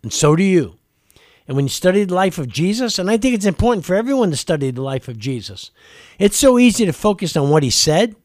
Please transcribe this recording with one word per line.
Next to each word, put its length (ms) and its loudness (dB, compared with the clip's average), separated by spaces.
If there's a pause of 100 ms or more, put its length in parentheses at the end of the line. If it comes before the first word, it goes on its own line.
And 80 -8
so 240 2
do 80 2
you. 320 0 (720)
And 80 -4
when 100 0
you 40 -4
study 340 0
the 100 -4
life 240 0
of 120 -6
Jesus, 500 -2
and 100 -4
I 80 2
think 180 0
it's 100 -4
important 400 0
for 100 0
everyone 360 0
to 60 -4
study 340 -4
the 100 -8
life 260 -6
of 100 -14
Jesus, 540 -10 (480)
it's 180 2
so 220 4
easy 260 4
to 80 0
focus 440 -2
on 120 0
what 140 4
He 60 0
said 560 0